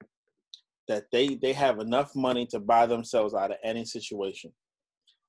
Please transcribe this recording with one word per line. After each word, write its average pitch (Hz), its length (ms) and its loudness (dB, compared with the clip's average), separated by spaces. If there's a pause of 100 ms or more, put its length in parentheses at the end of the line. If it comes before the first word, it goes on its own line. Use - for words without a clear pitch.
(880)
that 104 240 -4
they, 135 240 2
they 131 160 0
have 135 260 2
enough 123 380 -2
money 127 300 0
to 117 120 -6
buy 117 280 6
themselves 113 480 0
out 98 180 -2
of - 100 -8
any 113 220 -4
situation. 101 680 -8 (760)